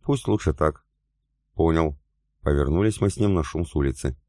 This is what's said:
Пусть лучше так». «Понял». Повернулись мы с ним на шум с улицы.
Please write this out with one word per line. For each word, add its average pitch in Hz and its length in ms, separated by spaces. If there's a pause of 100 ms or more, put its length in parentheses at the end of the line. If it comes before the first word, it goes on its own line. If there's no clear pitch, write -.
Пусть - 260
лучше 104 240
так». 76 320 (680)
«Понял». 80 440 (440)
Повернулись 76 580
мы 98 80
с - 80
ним 101 160
на 85 100
шум 82 220
с - 100
улицы. 69 420 (120)